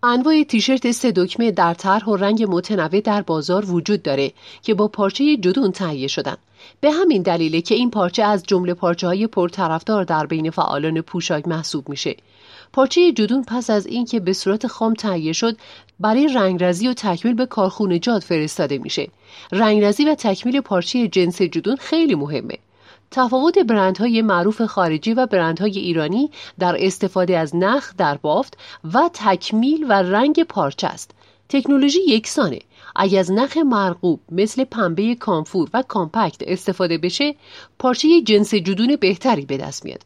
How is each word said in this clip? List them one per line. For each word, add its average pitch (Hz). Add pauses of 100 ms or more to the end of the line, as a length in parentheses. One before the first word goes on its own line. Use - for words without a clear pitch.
انواع 254
تیشرت 247
سه 240
دکمه 190
در 170
طرح 196
و 214
رنگ 214
متنوع 175
در 208
بازار 180
وجود 175
داره 139 (300)
که 220
با 208
پارچهٔ 214
جودون 196
تهیه 151
شدن. - (440)
به 294
همین 311
دلیله 165
که 214
این 240
پارچه 208
از 202
جملهٔ 180
پارچه‌های 180
پرطرفدار 180
در 156
بین 160
فعالان 160
پوشاک 165
محسوب 156
می‌شه. - (580)
پارچهٔ 311
جودون 233
پس 233
از 208
اینکه 233
به 185
صورت 208
خام 226
تهیه 170
شد، 226 (420)
برای 226
رنگرزی 185
و 254
تکمیل 220
به 254
کارخونجات 208
فرستاده 151
می‌شه. - (440)
رنگرزی 208
و 302
تکمیل 247
پارچهٔ 208
جنس 175
جودون 180
خیلی 311
مهمه. 143 (540)
تفاوت 262
برندهای 220
معروف 202
خارجی 180
و 254
برندهای 190
ایرانی 180 (300)
در 180
استفاده 185
از 160
نخ 202
در 147
بافت 156 (360)
و 302
تکمیل 220
و 220
رنگ 208
پارچه 170
است. - (380)
تکنولوژی 277
یکسانه. 220 (360)
اگه 190
از 180
نخ 247
مرغوب 196 (120)
مثل 214
پنبهٔ 214
کامفور 170
و 240
کامپکت 190
استفاده 180
بشه، 285 (440)
پارچهٔ 311
جنس 214
جودون 202
بهتری 190
به 139
دست -
میاد. -